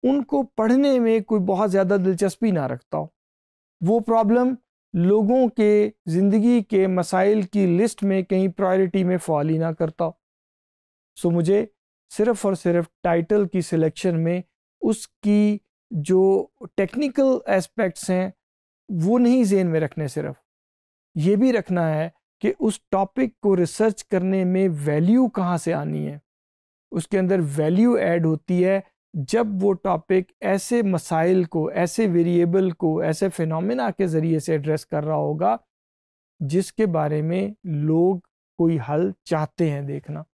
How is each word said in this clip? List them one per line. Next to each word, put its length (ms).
उनको 380
पढ़ने 420
में 240
कोई 160
बहुत 300
ज़्यादा 280
दिलचस्पी 540
ना 140
रखता 320
हो, 160
वो 180
प्रॉब्लम 560
लोगों 560
के 440
ज़िंदगी 540
के 260
मसाइल 560
की 240
लिस्ट 360
में 200
कहीं 260
प्रायोरिटी 540
में 140
फॉल 320
ही 100
ना 140
करता 320
हो। 120
सो 120
मुझे 380
सिर्फ़ 360
और 80
सिर्फ 340
टाइटल 420
की 160
सिलेक्शन 540
में 280
उसकी 800
जो 600
टेक्निकल 680
एस्पेक्ट्स 640
हैं 220
वो 280
नहीं 260
जेहन 240
में 120
रखने, 280
सिर्फ 280
ये 200
भी 160
रखना 360
है 240
कि 100
उस 300
टॉपिक 500
को 140
रिसर्च 460
करने 440
में 220
वैल्यू 420
कहाँ 300
से 140
आनी 340
है। 160
उसके 260
अंदर 240
वैल्यू 560
ऐड 280
होती 360
है 220
जब 480
वो 120
टॉपिक 540
ऐसे 400
मसाइल 640
को, 260
ऐसे 360
वेरिएबल 640
को, 320
ऐसे 260
फिनोमेना 640
के 160
ज़रिए 320
से 160
एड्रेस 280
कर 200
रहा 120
होगा 420
जिसके 460
बारे 360
में 340
लोग 560
कोई 180
हल 360
चाहते 440
हैं 160
देखना 380